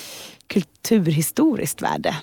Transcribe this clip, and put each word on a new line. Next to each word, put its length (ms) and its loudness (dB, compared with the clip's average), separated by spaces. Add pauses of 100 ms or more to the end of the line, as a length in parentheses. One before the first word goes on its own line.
(480)
kulturhistoriskt 1300 0
värde 420 -2